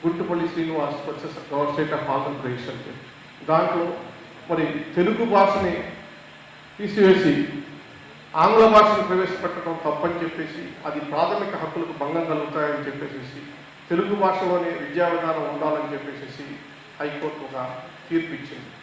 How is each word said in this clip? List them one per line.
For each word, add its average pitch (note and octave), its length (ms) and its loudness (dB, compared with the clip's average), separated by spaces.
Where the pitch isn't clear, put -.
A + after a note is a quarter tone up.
గుట్టుపల్లి E3+ 420 0
శ్రీనివాస్ D#3 600 -2
వర్సెస్ - 460 -10
గవర్-, D3 180 0
స్టేట్ D3+ 200 0
of D3 160 -2
ఆంధ్రప్రదేశ్ C3 600 -4
అని B2+ 100 -10
చెప్పి. - 680 -16
దాంట్లో E3+ 400 2
మరి D#3 340 0
తెలుగు A3 280 4
భాషని G3 680 4
తీసివేసి F#3+ 720 6
ఆంగ్ల A3 300 8
భాషను G#3 360 8
ప్రవేశపెట్టడం F3+ 840 -2
తప్పని E3+ 360 0
చెప్పేసి, E3 460 -8
అది D3 140 -4
ప్రాథమిక F3 560 0
హక్కులకు D#3+ 360 -6
భంగం D#3+ 320 -2
కలుగుతాయని D3 640 -2
చెప్పేసి, C3+ 540 -10
తెలుగు G3+ 260 2
భాషలోనే F#3 560 2
విద్యా E3+ 380 -2
విధానం D#3+ 460 -2
ఉండాలని D3+ 380 -2
చెప్పేసి C3+ 500 -10
హైకోర్టు D3 560 -6
ఒక B2+ 220 -6
తీర్పు E3 160 2
ఇచ్చింది. C#3 440 -12